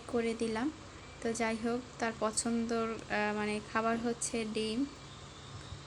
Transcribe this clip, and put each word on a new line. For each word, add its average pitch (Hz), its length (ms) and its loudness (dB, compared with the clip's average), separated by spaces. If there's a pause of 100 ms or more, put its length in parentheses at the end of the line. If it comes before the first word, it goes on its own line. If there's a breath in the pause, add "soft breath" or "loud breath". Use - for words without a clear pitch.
করে 226 260 2
দিলাম। 226 360 0 (520)
তো 233 100 2
যাই 226 240 2
হোক, 233 240 2 (180)
তার 226 220 2
পছন্দর, 226 720 2
আহ, 208 420 2
মানে 208 240 2 (120)
খাবার 226 260 4
হচ্ছে 233 460 0 (100)
ডিম, 220 300 2 (1000)